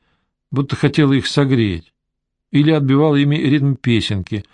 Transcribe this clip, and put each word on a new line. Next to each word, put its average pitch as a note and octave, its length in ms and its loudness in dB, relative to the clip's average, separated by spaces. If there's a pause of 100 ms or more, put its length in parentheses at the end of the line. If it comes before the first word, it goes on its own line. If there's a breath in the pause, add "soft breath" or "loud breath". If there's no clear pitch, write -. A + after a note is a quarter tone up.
(500)
будто C#3 260 -4
хотела C#3+ 360 2
их C3 160 0
согреть, A#2 680 -2 (560)
или D3 200 2
отбивала C#3+ 460 2
ими C#3+ 200 0
ритм C#3 380 0
песенки, G#2+ 800 -4